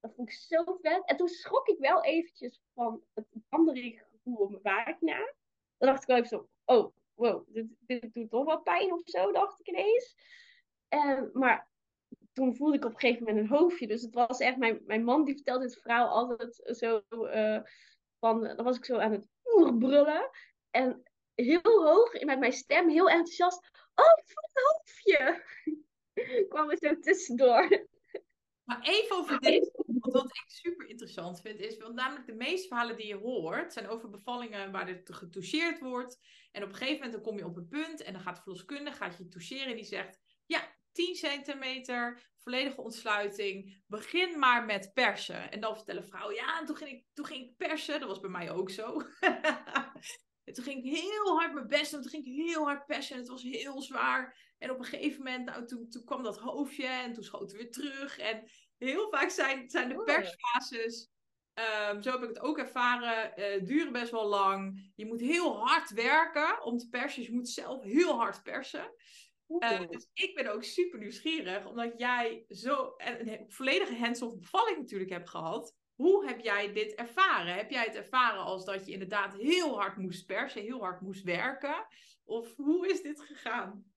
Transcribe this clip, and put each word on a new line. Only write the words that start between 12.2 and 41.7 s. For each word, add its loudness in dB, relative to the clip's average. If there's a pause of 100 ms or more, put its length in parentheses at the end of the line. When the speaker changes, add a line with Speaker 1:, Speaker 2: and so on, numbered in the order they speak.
Speaker 1:
toen 2
voelde 4
ik 0
op -2
een -14
gegeven 2
moment 2 (120)
een 4
hoofdje. 4
Dus -4
het -12
was 2
echt, 2
mijn, 2
mijn 0
man 6
die 0
vertelde -2
het -8
verhaal 2
altijd -2 (160)
zo, 0 (240)
eh, 2 (580)
van, 4
dan -4
was 2
ik -12
zo -2
aan 2
het -2 (200)
oerbrullen. 6 (400)
En 0 (320)
heel 6
hoog, 10 (120)
met 2
mijn 4
stem, 4
heel 8
enthousiast, 2 (240)
"Oh, 12
ik -
voel -12
een 2
hoofdje." 4 (680)
<laughs> 0
Kwam 0
er 2
zo 2
tussendoor. 6 (760)
Speaker 2:
Maar -6
even 2
over -4
Speaker 1:
Maar 0
Speaker 2:
dit, 6 (100)
Speaker 1:
even -4 (160)
Speaker 2:
want -4
wat 4
ik -14
super -10
interessant -14
vind, -14
is, -10
want -14
namelijk -6
de -14
meeste -6
verhalen -4
die -10
je -8
hoort, -6
zijn -10
over -10
bevallingen -10
waar -6
er -12
te-, -20
getoucheerd -6
wordt. -8 (340)
En -10
op -8
een -16
gegeven -4
moment -10
dan -10
kom -8
je -10
op -10
een -14
punt -8
en -12
dan -14
gaat -10
de -20
verloskundige, -12
gaat -8
je -16
toucheren -10
en -6
die -14
zegt, -10 (260)
"Ja, -6 (160)
tien -2
centimeter, -6